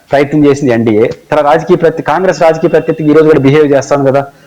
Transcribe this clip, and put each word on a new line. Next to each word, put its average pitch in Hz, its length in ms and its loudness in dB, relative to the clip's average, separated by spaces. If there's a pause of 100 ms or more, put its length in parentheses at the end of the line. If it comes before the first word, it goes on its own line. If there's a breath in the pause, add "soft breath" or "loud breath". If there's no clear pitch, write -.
(120 soft breath)
ప్రయత్నం 147 340 0
చేసింది 139 280 0
ఎన్డీఏ. 113 340 0 (240)
తర్వాత 151 140 0
రాజకీయ 160 320 0
ప్రతి-, 160 240 -2
కాంగ్రెస్ 170 400 -2
రాజకీయ 165 280 0
ప్రత్యర్థికి 156 400 -2
ఈ 147 40 4
రోజు 156 120 4
కూడా 151 140 4
బిహేవ్ 143 340 2
చేస్తాను 139 320 -2
కదా, 135 200 0 (220 loud breath)